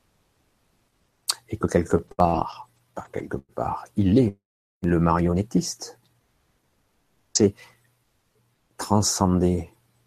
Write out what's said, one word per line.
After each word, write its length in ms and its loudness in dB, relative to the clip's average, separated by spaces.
et 100 -8
que 80 -4
quelque 320 0
part, 720 -2
pas 180 -14
quelque 240 -10
part, 480 -8
il 220 4
est 200 0
le 160 2
marionnettiste, 1000 0
c'est 200 2
transcender, 880 0